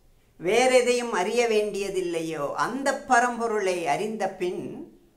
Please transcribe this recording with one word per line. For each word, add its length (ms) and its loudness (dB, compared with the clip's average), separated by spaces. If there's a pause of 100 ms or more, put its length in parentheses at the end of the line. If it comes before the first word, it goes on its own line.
(380)
வேற 420 4
எதையும் 340 2
அறிய 340 2
வேண்டியதில்லையோ, 1040 -2
அந்த 560 -2
பரம்பொருளை 760 2
அறிந்த 440 -2
பின் 680 -8 (180)